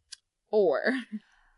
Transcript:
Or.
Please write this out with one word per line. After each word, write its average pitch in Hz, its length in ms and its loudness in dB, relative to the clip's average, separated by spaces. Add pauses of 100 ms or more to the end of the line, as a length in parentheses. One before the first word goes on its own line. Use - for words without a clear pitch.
(520)
Or. 190 420 2 (640)